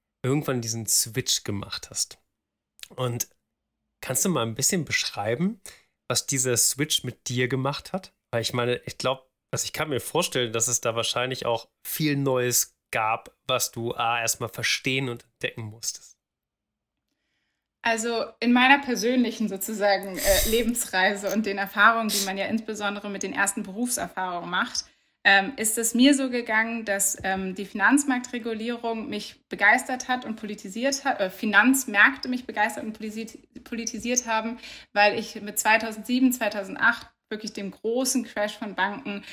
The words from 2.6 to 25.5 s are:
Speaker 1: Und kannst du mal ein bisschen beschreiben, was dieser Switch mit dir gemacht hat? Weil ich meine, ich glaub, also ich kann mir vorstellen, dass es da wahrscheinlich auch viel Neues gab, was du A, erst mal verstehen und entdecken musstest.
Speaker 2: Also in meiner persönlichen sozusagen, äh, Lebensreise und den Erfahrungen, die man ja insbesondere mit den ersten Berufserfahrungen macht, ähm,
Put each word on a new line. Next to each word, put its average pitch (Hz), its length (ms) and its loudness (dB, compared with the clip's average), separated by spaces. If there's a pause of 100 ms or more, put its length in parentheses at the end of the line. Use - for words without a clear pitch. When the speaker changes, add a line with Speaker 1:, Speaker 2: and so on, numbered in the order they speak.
Speaker 1:
Und 123 320 -4 (720)
kannst - 240 -2
du 196 40 2
mal 131 160 2
ein 113 100 -4
bisschen 156 300 0
beschreiben, 120 760 -2 (460)
was - 200 -2
dieser 127 280 0
Switch - 480 0
mit - 260 -10
dir 127 180 0
gemacht 135 460 -4
hat? - 200 -8 (180)
Weil 117 100 0
ich - 120 -4
meine, 123 320 0
ich - 120 -12
glaub, - 320 -2 (220)
also - 140 -4
ich - 80 -8
kann 156 160 -4
mir 131 100 0
vorstellen, 127 540 -2
dass 117 140 0
es 117 120 0
da 117 160 -2
wahrscheinlich 123 500 -2
auch 117 220 -2 (160)
viel 147 320 0
Neues 127 640 0 (140)
gab, 113 440 -2 (120)
was 127 240 0
du 117 240 -6
A, 117 260 0
erst 117 180 -2
mal 117 80 -4
verstehen 131 640 -2
und 117 160 -10
entdecken - 380 -8
musstest. - 520 -10 (1700)
Speaker 2:
Also 226 380 0 (140)
in 240 120 2
meiner 262 280 8
persönlichen 233 680 0
sozusagen, 196 720 0
äh, 190 320 4
Lebensreise 208 840 2
und 214 140 0
den 196 140 -2
Erfahrungen, 214 500 4
die 202 160 0
man 190 100 -4
ja 196 100 -2
insbesondere 208 640 -4
mit 190 100 -6
den 190 120 -4
ersten 202 280 0
Berufserfahrungen 185 880 -6
macht, 202 360 -2 (380)
ähm, 196 340 6